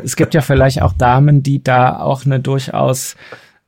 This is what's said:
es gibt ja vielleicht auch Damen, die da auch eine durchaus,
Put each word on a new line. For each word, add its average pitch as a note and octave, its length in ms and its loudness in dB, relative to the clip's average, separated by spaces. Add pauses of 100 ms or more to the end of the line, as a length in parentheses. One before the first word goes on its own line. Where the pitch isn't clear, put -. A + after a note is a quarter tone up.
es - 120 -8
gibt - 180 0
ja D#3+ 80 2
vielleicht C3+ 400 0
auch - 120 0
Damen, C3+ 500 4
die C#3 200 -2
da B2+ 360 0
auch C3 260 -4
eine C3+ 140 0
durchaus, C3 760 -4 (520)